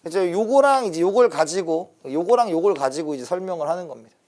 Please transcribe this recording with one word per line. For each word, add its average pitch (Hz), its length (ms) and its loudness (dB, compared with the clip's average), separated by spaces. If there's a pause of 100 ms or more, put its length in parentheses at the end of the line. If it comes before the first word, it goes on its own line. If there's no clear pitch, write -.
그래서 175 300 -2
요거랑 262 540 2
이제 165 160 -2
요걸 208 280 4
가지고, 165 640 -2 (120)
요거랑 185 460 0
요걸 170 240 2
가지고 143 400 -4
이제 123 100 -10
설명을 180 420 -6
하는 175 200 -4
겁니다. 117 280 -18 (120)